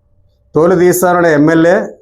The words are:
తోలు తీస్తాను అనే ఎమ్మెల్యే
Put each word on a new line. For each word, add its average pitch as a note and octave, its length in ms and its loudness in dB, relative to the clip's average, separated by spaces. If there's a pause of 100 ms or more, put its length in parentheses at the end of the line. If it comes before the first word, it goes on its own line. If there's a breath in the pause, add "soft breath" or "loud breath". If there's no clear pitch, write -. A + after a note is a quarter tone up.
(540)
తోలు E3+ 200 0
తీస్తాను F3+ 440 0
అనే E3+ 140 0
ఎమ్మెల్యే E3 540 0 (160)